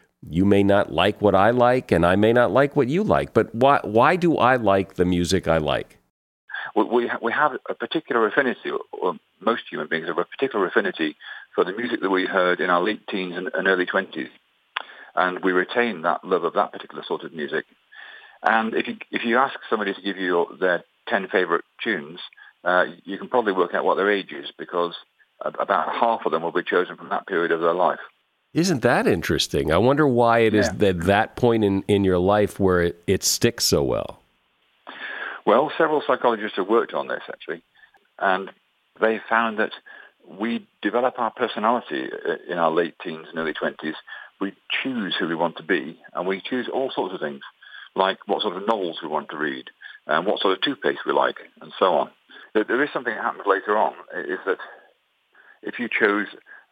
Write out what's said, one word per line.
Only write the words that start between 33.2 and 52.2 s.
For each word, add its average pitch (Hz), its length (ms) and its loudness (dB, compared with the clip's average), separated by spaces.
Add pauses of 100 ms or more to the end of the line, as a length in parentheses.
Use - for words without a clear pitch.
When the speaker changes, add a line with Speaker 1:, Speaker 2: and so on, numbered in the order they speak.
Speaker 1:
sticks - 420 0
so 78 200 2
well. 52 360 -4 (1300)
Speaker 2:
Well, 131 320 4
several 156 280 2
psychologists 117 500 0
have 95 120 -2
worked 113 240 2
on 71 160 -4
this, 64 200 -6
actually, - 340 -12 (560)
and 95 320 -2 (500)
they 110 200 2 (100)
found 113 300 0
that 104 100 -2 (580)
we 107 380 -4 (160)
develop 120 360 0
our 113 120 0
personality, 107 800 -2
uh, - 220 -4 (180)
in 87 60 -4
our 82 120 2
late 80 320 -2
teens 80 280 -10
and 82 80 -10
early 80 160 -4
twenties. 78 400 -6 (460)
We 98 140 -6 (280)
choose 117 360 -4
who 90 100 -2
we 85 60 -2
want 80 220 -2
to 82 60 -16
be, 78 380 -4 (120)
and 90 140 -6
we 95 160 -4
choose 123 260 -4
all 131 220 -4
sorts - 240 -6
of - 60 -10
things, 73 200 -8 (540)
like 95 320 0
what 78 160 -2
sort 92 140 -4
of 98 100 -8
novels 98 360 -2
we 78 60 -10
want 76 220 -6
to 78 80 -10
read, 69 280 -4 (400)
and 80 200 0
what - 140 0
sort - 120 2
of - 80 -2
toothpaste 71 460 -2
we 73 60 0
like, 67 240 2 (260)
and 80 160 -20
so 92 160 4
on. 71 160 0 (440)